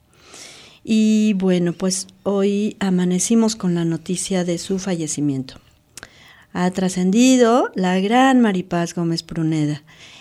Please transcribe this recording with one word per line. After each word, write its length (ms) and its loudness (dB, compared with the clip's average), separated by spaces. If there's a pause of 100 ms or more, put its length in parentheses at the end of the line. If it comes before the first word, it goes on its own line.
(840)
Y 500 2
bueno, 380 0
pues 340 -4 (160)
hoy 560 0
amanecimos 800 0
con 180 -2
la 100 0
noticia 600 -4
de 120 -2
su 220 -6
fallecimiento. 800 -4 (960)
Ha 180 -2
trascendido 1040 2
la 240 0
gran 420 4
Maripaz 540 -2
Gómez 300 -4
Pruneda. 580 -2 (380)